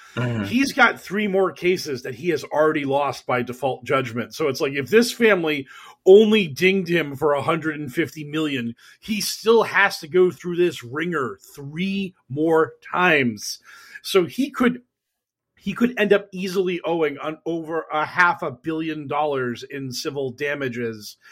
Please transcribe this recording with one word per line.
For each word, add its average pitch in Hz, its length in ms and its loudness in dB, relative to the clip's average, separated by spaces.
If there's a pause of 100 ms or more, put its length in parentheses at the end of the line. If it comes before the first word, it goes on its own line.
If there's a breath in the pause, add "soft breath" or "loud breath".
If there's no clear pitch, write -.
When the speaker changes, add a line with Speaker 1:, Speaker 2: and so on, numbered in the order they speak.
(160 loud breath)
Speaker 1:
Mm-hmm. 117 280 -2
Speaker 2:
He's 247 280 0
got 247 260 2
three 208 300 -4
more 190 240 0
cases 156 520 -4
that 135 100 -10
he 151 160 -6
has 147 140 -2
already 151 420 2
lost 135 400 -2
by 123 160 2
default 123 420 -6
judgment. 120 500 -2
So 156 140 -2
it's 131 140 -4
like, 139 100 0
if 139 160 -4
this 233 240 4
family 165 560 2 (380 loud breath)
only 208 420 8
dinged 180 420 2
him 151 260 0
for 147 180 2
a 139 80 0
hundred 151 360 -2
and 147 140 -8
fifty 156 320 -4
million, 147 500 -4 (260 soft breath)
he 208 200 -6
still 220 440 2
has 190 340 0
to 160 100 -14
go 180 220 4
through 170 260 -8
this 170 260 0
ringer 135 560 -4 (160)
three 185 600 -6 (160)
more 160 440 2 (160)
times. 139 680 2 (440 loud breath)
So 185 220 2
he 247 260 -4
could, - 320 0 (760)
he 196 180 -8
could 240 220 0
end 208 160 2
up 202 200 2
easily 185 520 -2
owing 160 340 0
on 151 280 -8
over 165 460 -4
a 151 120 0
half 170 380 2
a 160 80 -4
billion 156 560 -6
dollars 139 560 -2
in 135 300 -10
civil 139 380 -6
damages 120 840 -6 (160 loud breath)